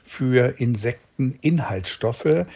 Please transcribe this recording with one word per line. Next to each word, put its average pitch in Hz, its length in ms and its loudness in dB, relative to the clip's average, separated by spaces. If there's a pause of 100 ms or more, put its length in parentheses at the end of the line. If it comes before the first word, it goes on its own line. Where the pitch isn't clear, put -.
für 127 520 2
Insekteninhaltsstoffe 123 1900 -2 (100)